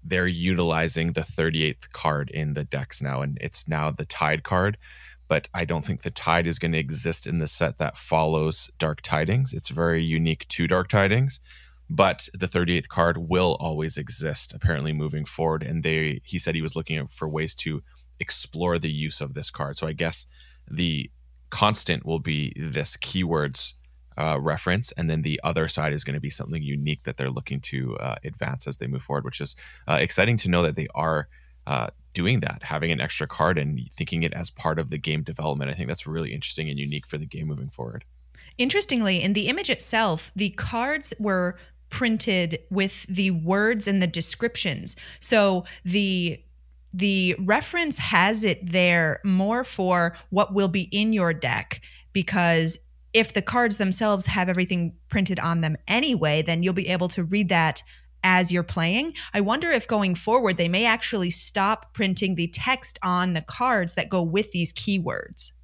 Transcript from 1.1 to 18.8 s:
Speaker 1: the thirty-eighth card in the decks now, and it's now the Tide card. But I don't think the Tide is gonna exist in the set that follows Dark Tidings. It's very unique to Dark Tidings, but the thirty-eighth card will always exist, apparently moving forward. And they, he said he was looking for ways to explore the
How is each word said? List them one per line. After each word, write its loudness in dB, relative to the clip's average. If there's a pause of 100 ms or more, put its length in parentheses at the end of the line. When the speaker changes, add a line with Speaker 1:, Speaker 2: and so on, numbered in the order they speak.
Speaker 1:
the 0
thirty-eighth 0
card -2
in -4
the -4
decks -6
now, -4
and -4
it's -4
now -2
the -6
Tide -2
card. 2 (500)
But 0
I -2
don't -2
think -4
the -6
Tide 0
is 0
gonna 0
exist -2
in -2
the 0
set 0
that -4
follows 0
Dark -2
Tidings. 0
It's -6
very 2
unique 0
to 0
Dark 2
Tidings, 2 (500)
but 4
the -4
thirty-eighth 2
card 2
will 2
always -2
exist, -2
apparently 0
moving -4
forward. 0
And -4
they, 0
he -6
said 0
he -2
was -4
looking -4
for -8
ways -4
to -4 (380)
explore -2
the -4